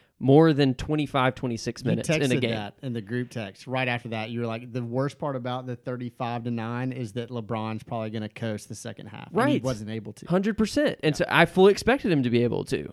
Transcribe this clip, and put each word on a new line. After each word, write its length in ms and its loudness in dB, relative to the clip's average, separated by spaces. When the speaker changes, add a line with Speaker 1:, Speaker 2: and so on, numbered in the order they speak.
Speaker 1:
more 320 8
than 220 2
twenty-five, 600 0
twenty-six 480 -6
Speaker 2:
You 60 0
Speaker 1:
minutes 200 0
in 120 4
a 40 2
Speaker 2:
texted 160 2
Speaker 1:
game. 100 0
Speaker 2:
that 320 -6
in 100 -6
the 80 -6
group 300 -6
text 360 -10
right 200 -2
after 220 -4
that. 200 -6
You 120 -6
were 40 -2
like, 260 -6
"The 120 -4
worst 340 -2
part 180 -4
about 300 -6
the 100 -8
thirty-five 680 -6
to 80 -4
nine 400 -4
is 220 -8
that 160 -6
LeBron's 540 -6
probably 280 -6
gonna 180 -6
coast 400 -6
the 60 -10
second 320 -12
half." 240 -16
And 40 -4
he 60 4
Speaker 1:
Right. 80 0
Speaker 2:
wasn't 260 -4
able 240 -8
to. 140 -18
Speaker 1:
Hundred 300 2
percent. 460 2
And 100 4
Speaker 2:
Yeah. 40 -6
Speaker 1:
so 100 2
I 180 6
fully 260 8
expected 400 2
him 120 4
to 60 2
be 140 4
able 220 0
to 280 -4